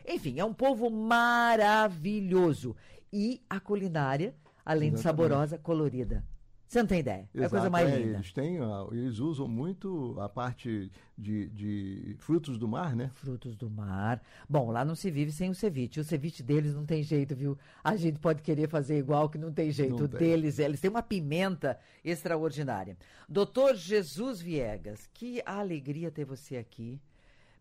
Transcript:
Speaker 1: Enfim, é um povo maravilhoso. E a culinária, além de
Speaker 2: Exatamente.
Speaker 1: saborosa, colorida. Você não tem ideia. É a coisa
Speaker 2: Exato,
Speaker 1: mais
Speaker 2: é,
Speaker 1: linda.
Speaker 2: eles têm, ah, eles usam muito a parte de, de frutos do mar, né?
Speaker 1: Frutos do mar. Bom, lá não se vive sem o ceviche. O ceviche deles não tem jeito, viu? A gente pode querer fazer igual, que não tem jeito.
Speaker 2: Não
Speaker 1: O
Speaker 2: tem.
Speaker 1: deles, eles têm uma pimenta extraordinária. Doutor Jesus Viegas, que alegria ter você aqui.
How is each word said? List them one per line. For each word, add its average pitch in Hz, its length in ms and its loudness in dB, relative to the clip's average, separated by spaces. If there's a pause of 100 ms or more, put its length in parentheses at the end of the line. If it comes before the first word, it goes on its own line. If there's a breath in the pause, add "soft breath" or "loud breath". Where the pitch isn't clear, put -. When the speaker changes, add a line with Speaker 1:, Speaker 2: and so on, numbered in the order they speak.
Speaker 1:
Enfim, 160 320 -4
é 190 60 2
um 226 80 -2
povo 247 340 4 (840)
maravilhoso. 185 1040 2 (360 loud breath)
E 214 380 -2
a 190 100 -2
culinária, 165 760 0 (300 soft breath)
além 151 260 2
de 151 80 2
Speaker 2:
Exatamente. - 40 -4
Speaker 1:
saborosa, 156 540 2
colorida. 143 680 0 (420)
Você - 140 2
não 220 80 4
tem 180 140 2
ideia. 98 320 -4
É 117 60 -4
a 120 100 2
coisa 107 80 0
Speaker 2:
Exato, - 140 2
Speaker 1:
mais 170 180 4
Speaker 2:
é, 139 100 2
Speaker 1:
linda. 113 140 0
Speaker 2:
eles 98 180 -6
têm, 165 280 -2
ah, 104 340 -4
eles 117 260 -4
usam 139 260 -2
muito 147 760 -4
a 101 80 -6
parte 117 600 -6 (280 soft breath)
de, 104 320 -4
de 101 680 -6
frutos 151 400 0
do 117 80 -4
mar, 131 300 -2
né? 127 180 -4
Speaker 1:
Frutos 123 440 -10
do 113 120 -8
mar. 107 520 -2 (280 loud breath)
Bom, 135 220 2
lá 120 140 0
não 160 100 -2
se 185 160 -4
vive 151 220 -2
sem 180 160 -2
o 185 40 -2
ceviche. 151 460 -2
O 151 60 -2
ceviche 151 360 -4
deles 147 320 2
não 147 120 -6
tem 156 180 0
jeito, 143 320 0
viu? 139 220 -2 (260 loud breath)
A 202 140 2
gente 160 220 0
pode 160 220 2
querer 151 280 2
fazer 151 280 0
igual, 147 320 4
que 156 80 -8
não 160 140 -6
tem 156 180 0
jeito. 135 280 2
Speaker 2:
Não 147 80 2
Speaker 1:
O - 20 2
Speaker 2:
tem. 135 120 -4
Speaker 1:
deles, 160 400 4
eles 147 200 0
têm 190 100 2
uma 226 140 -2
pimenta 165 720 0 (280 soft breath)
extraordinária. 147 920 -2 (300 loud breath)
Doutor 208 480 4
Jesus 190 640 -2
Viegas, 110 720 -6
que 240 320 -8
alegria 165 640 -4
ter 151 140 -6
você 131 320 -10
aqui. 117 460 -10 (600 soft breath)